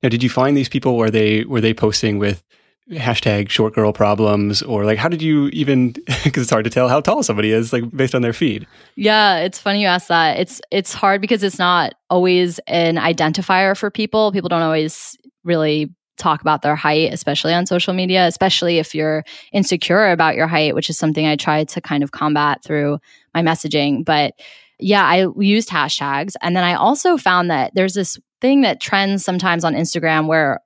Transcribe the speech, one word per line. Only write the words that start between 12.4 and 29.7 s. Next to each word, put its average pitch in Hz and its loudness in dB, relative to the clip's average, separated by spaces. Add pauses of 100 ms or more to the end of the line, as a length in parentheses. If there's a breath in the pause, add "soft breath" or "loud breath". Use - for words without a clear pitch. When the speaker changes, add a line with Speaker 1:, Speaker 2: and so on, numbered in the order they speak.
Speaker 2:
an 165 0
identifier 180 0
for 208 -4
people. 214 0
People 180 -4
don't 170 0
always 156 -2 (260)
really 156 0 (280)
talk 151 0
about 151 0
their 147 2
height, 151 0
especially 151 -2
on 175 0
social 180 -2
media, 185 2
especially 175 0
if 156 -2
you're 156 -2 (300 loud breath)
insecure 190 2
about 160 2
your 160 0
height, 156 0
which - -4
is 160 -6
something 156 0
I 151 0
try 156 0
to - -8
kind 143 -2
of 139 -6
combat 147 0
through 147 -2 (340 soft breath)
my 170 0
messaging. 151 0
But 151 0 (460 loud breath)
yeah, 196 2
I 180 4 (100)
used 202 2
hashtags. 147 -4
And 175 -2
then 185 2
I 175 2
also 285 2
found 180 2
that 131 0
there's 185 0
this 190 -4 (220)
thing 277 4
that 202 0
trends 196 0
sometimes 180 -2
on 160 0